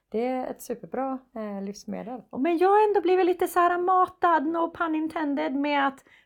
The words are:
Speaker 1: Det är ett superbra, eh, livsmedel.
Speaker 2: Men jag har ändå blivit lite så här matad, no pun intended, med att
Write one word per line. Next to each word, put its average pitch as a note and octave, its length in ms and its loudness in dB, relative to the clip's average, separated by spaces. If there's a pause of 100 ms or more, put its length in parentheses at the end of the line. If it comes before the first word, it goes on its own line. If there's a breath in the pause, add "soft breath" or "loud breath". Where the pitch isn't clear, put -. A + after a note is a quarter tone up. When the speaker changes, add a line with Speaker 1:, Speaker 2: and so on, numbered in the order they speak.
Speaker 1:
Det A#3 180 -4
är B3+ 200 -4
ett - 160 -12
superbra, B3+ 560 -6 (160)
eh, G#3 280 -8
livsmedel. G3+ 680 -10
Speaker 2:
Men D#4+ 280 0
jag F4+ 100 4
har G#4 200 6
ändå G4+ 120 2
blivit F4+ 260 4
lite F4+ 220 0
så - 100 -2
här F4 200 4
matad, F4+ 680 2
no E4 280 -2
pun E4 200 -2
intended, D#4 640 -2
med C#4+ 300 2
att C4+ 180 -6 (220 soft breath)